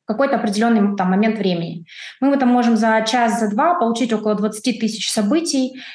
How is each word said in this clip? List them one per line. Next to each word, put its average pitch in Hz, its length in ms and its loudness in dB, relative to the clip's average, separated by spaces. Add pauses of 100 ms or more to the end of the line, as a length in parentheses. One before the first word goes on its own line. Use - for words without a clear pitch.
в - 20 -10
какой-то 269 280 0
определенный, 214 640 2
там, 185 140 0
момент 208 280 2
времени. 170 480 -4 (340)
Мы, 277 100 2
мы 277 80 2
там 254 100 2
можем 240 280 4
за 220 300 2
час, 233 320 0
за 220 100 0
два 285 300 2
получить 226 340 0
около 214 220 0
двадцати 208 440 -2
тысяч - 320 -4
событий. 262 720 0 (140)